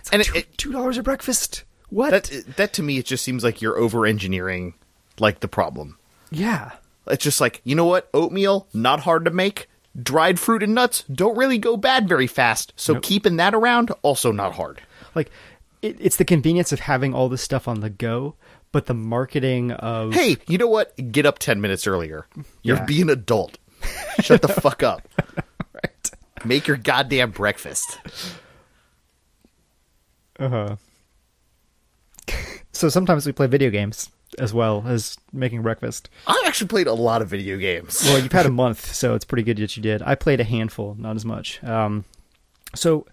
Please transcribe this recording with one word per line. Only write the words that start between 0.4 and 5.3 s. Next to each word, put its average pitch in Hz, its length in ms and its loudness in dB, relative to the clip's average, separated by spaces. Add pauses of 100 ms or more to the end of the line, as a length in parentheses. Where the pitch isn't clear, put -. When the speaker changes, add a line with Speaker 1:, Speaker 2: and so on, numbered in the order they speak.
Speaker 2:
it - 180 -14
Speaker 1:
two 285 140 -6
dollars 254 260 -2
a 247 40 -4
breakfast. - 640 -4 (240)
What? 254 220 0
Speaker 2:
That, 139 480 -2
that 202 160 0
to 185 80 -2
me, 143 160 0
it 120 80 -4
just - 180 -4
seems 127 180 -4
like 113 200 0
you're 110 160 0
over-engineering, 95 960 0 (440)
like, 104 220 6